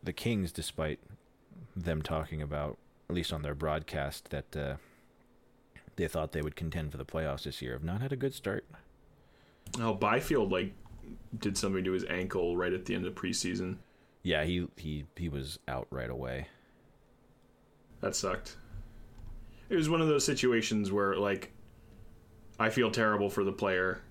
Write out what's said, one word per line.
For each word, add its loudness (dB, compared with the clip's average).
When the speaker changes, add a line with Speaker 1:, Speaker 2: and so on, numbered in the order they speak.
Speaker 1:
the -2
Kings, 2
despite -2
them 0
talking -2
about, -4
at 0
least 0
on -2
their -4
broadcast, -2
that, -6
uh, -2
they 2
thought 0
they 0
would -2
contend -2
for -8
the -6
playoffs -2
this -6
year, -4
have -6
not 0
had -2
a -2
good 0
start. -2
Speaker 2:
Oh, 2
Byfield, 4
like, 2
did 0
something 2
to 2
his 2
ankle 0
right 2
at -2
the 0
end 0
of -4
preseason. -2
Speaker 1:
Yeah, 4
he, 2
he, -4
he -2
was -6
out -4
right -4
away. -4
Speaker 2:
That -2
sucked. -2
It 2
was 4
one 6
of 6
those 6
situations 4
where, 4
like, 2
I 6
feel 4
terrible 4
for 2
the 2
player 2